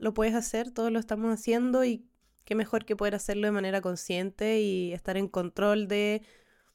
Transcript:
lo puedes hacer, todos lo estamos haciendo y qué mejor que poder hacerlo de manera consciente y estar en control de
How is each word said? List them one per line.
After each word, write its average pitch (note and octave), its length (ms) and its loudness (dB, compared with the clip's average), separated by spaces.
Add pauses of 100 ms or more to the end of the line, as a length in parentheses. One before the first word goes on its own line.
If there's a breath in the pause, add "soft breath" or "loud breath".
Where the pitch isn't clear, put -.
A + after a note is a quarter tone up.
lo A3 120 0
puedes A3 220 2
hacer, A#3 360 -2
todos A3+ 200 0
lo A3+ 80 0
estamos A3+ 340 -2
haciendo B3 520 2
y A#3+ 200 -2 (380)
qué - 120 -4
mejor A3 280 0
que G#3+ 140 -4
poder G#3 180 0
hacerlo G#3 320 -2
de G#3 40 2
manera G3 280 0
consciente F#3+ 800 -2
y F#3 320 0
estar F3+ 240 -4
en G3 140 0
control G3+ 580 2
de G#3 360 2 (520 soft breath)